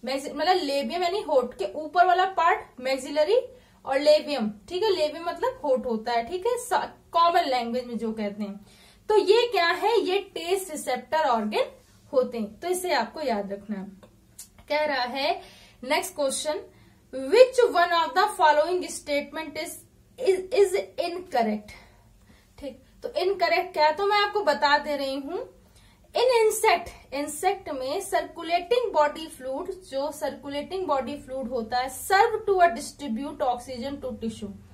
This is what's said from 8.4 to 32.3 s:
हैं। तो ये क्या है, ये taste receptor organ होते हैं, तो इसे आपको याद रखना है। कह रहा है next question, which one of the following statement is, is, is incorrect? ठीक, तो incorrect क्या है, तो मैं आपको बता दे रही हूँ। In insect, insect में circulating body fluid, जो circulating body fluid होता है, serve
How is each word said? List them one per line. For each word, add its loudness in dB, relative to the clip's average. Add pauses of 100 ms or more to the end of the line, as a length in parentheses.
हैं। -10 (440)
तो 6
ये 6
क्या 2
है, 2
ये 0
taste -4
receptor -4
organ 0 (420)
होते 2
हैं, -8
तो -6
इसे -2
आपको -2
याद -2
रखना -8
है। -10 (840)
कह 0
रहा -2
है -4 (420)
next -2
question, -2 (560)
which 6
one 4
of 0
the 4 (120)
following 4
statement -6
is, -8 (560)
is, 4 (200)
is 4 (280)
incorrect? -2 (880)
ठीक, -14 (200)
तो -6
incorrect 0
क्या 4
है, 4
तो -2
मैं 2
आपको 0
बता 4
दे -2
रही -4
हूँ। -8 (680)
In 4
insect, 0
insect -4
में -4
circulating -2
body 2
fluid, -8 (200)
जो -4
circulating -8
body -2
fluid -10
होता -4
है, -2 (180)
serve 4 (100)